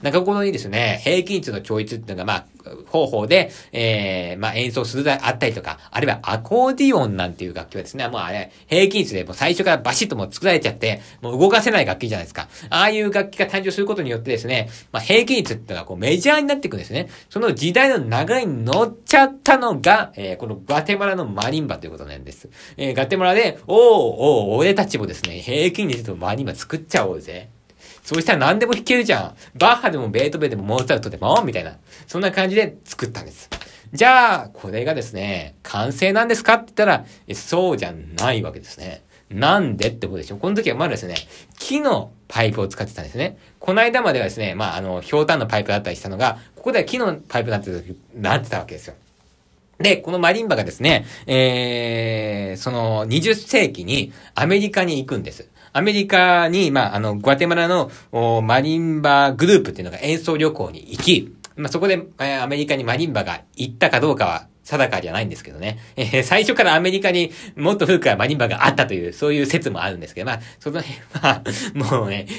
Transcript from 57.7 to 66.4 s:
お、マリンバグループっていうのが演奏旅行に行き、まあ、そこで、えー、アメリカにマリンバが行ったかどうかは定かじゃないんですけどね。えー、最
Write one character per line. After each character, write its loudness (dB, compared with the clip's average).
お、 2
マ 4
リ 0
ン 0
バ 6
グ 2
ル 8
ー -2
プ -8
っ -8
て -10
い -8
う -8
の -10
が -12
演 -2
奏 -2
旅 2
行 -6
に -16
行 -10
き、 2
ま -8
あ、 -6
そ -2
こ 2
で、 4
え -2
ー、 -4
ア -4
メ -4
リ -2
カ 0
に -4
マ 0
リ -2
ン -4
バ -2
が -8
行 -8
っ -14
た 2
か 2
ど 2
う -2
か 0
は -4
定 0
か -2
じ -8
ゃ -10
な -4
い -2
ん -4
で -10
す -16
け -18
ど -16
ね。 -8
え -2
ー、 2
最 2